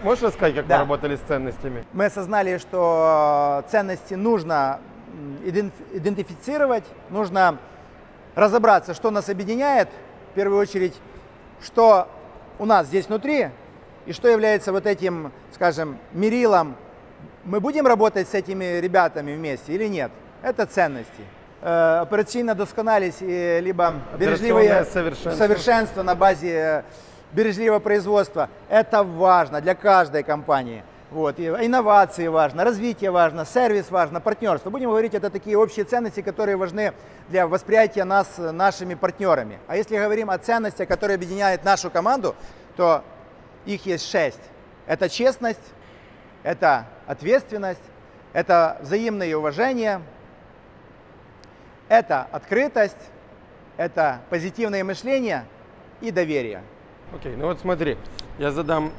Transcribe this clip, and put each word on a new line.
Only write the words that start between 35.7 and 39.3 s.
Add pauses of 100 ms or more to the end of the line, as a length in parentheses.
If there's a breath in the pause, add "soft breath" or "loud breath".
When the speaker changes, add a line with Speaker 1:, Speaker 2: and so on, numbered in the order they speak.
Speaker 2:
ценности,
которые
важны (360 loud breath)
для
восприятия
нас, (100)
э,
нашими
партнерами.